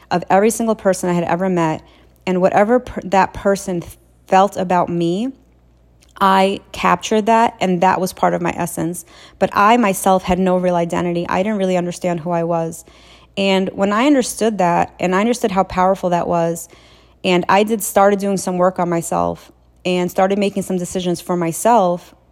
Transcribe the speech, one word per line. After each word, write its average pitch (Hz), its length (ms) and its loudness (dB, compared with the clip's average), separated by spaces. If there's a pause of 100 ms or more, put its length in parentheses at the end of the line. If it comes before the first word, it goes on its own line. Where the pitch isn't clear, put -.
(100)
of 180 180 -2
every 202 220 4
single 226 240 -2
person 190 340 -2
I 175 60 0
had 170 100 0
ever 180 240 -2
met, 165 340 0 (440)
and 185 140 0
whatever 208 400 4
per-, - 240 -12
that 190 280 2
person 190 500 -2 (440)
felt 190 300 4
about 180 320 0
me, 175 440 -2 (880)
I 196 400 2 (120)
captured 185 540 0
that, 226 340 2
and 185 200 0
that 185 200 2
was 185 120 -4
part 175 220 0
of 175 80 -2
my 170 120 -2
essence. 170 520 -6 (320)
But 190 160 2
I 214 240 4
myself 190 460 2
had 180 140 0
no 185 200 2
real 180 160 0
identity. 170 540 -2
I 185 140 0
didn't 208 160 -2
really 185 200 0
understand 175 420 -4
who 165 100 -6
I 170 140 -2
was. 165 400 -4 (520)
And 190 340 0
when 196 220 -2
I 226 140 0
understood 233 520 0
that, 175 420 0
and 180 140 0
I 190 60 2
understood 233 320 -2
how 185 120 0
powerful 185 460 0
that 170 180 -2
was, 170 400 -2 (560)
and 180 240 2
I 196 140 4
did, 214 200 -2
started 202 360 2
doing 196 180 -2
some 180 220 -4
work 185 200 2
on 175 120 -2
myself 170 600 -4 (340)
and 180 260 -2
started 196 280 0
making 196 260 -2
some 190 120 -4
decisions 175 440 -4
for 180 160 -4
myself, 180 760 0 (180)